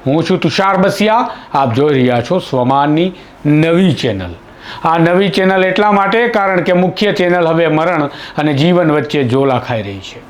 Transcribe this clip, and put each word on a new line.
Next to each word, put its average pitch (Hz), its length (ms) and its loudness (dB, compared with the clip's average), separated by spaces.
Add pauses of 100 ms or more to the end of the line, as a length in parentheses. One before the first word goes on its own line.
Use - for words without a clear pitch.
હું 147 220 0
છું 185 140 0
તુષાર 190 440 0
બસિયા. 214 460 0 (240)
આપ 139 240 0
જોઈ 147 180 2
રહ્યા 123 320 2
છો 180 120 -2
સ્વમાનની 139 680 0 (380)
નવી 165 560 2
ચેનલ. 92 320 -4 (560)
આ 165 80 2
નવી 180 400 2
ચેનલ 190 280 2
એટલા 196 320 2
માટે 196 220 2 (160)
કારણ 190 320 0
કે 185 60 2
મુખ્ય 185 400 0
ચેનલ 175 360 0
હવે 165 180 2
મરણ 156 380 0 (320)
અને 151 220 0
જીવન 170 360 2
વચ્ચે 147 360 -2
ઝોલા 135 340 0
ખાઈ 113 220 -6
રહી 98 220 -12
છે. - 100 -18 (100)